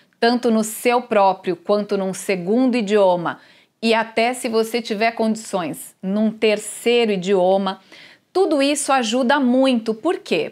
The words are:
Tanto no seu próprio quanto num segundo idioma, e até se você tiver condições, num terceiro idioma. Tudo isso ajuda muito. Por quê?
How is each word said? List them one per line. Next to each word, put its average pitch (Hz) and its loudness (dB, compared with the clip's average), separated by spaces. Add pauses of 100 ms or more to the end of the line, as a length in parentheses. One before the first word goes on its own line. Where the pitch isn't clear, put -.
(200)
Tanto 240 2
no 220 2
seu 240 0
próprio 190 0
quanto 208 -2
num 190 -4
segundo 214 0
idioma, 185 0 (400)
e 226 0
até 226 0
se 254 -6
você 226 -2
tiver 226 -2
condições, 214 -6
num 214 0
terceiro 220 0
idioma. 190 0 (520)
Tudo 311 2
isso 285 0
ajuda 262 2
muito. 254 2
Por 339 -2
quê? 151 -4